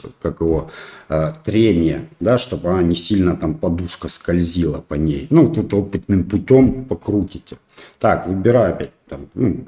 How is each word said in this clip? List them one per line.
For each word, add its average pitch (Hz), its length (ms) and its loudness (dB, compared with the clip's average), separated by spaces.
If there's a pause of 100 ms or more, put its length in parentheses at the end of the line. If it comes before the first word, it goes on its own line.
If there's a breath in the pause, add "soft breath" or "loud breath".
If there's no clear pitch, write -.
(220)
как 78 200 -6
его, 80 280 0 (400 loud breath)
э, 78 240 0 (100)
трение, 90 680 2 (100)
да, 113 180 2
чтобы 87 320 -4
она 92 140 2
не 85 120 2
сильно 90 400 0
там 80 200 -4
подушка 87 520 -4
скользила 82 800 -2
по - 80 -8
ней. 76 360 -2
Ну, 147 200 6
тут - 220 -2
опытным 98 520 0
путем 123 600 2
покрутите. - 720 -6 (420 loud breath)
Так, 90 280 0
выбираю 107 480 2
опять, - 160 -10 (180)
там, 71 240 -14
ну, - 340 -2